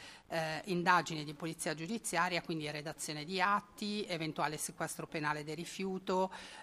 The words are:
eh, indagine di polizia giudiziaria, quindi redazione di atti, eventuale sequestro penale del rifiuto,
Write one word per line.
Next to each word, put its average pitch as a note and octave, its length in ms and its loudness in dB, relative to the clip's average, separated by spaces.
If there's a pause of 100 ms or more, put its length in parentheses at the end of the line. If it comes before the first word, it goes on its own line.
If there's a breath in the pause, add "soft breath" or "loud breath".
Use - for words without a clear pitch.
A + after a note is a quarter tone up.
(280 loud breath)
eh, D#3 380 0
indagine F3 580 6
di D3+ 100 -6
polizia E3 400 -2
giudiziaria, E3+ 720 0
quindi D#3 260 -2
redazione D3+ 560 -6
di F#3 160 0
atti, G#3 680 2
eventuale D#3 500 0
sequestro D#3+ 500 -6
penale D3+ 360 -2
del D3+ 120 -6
rifiuto, F#3 760 0 (320 loud breath)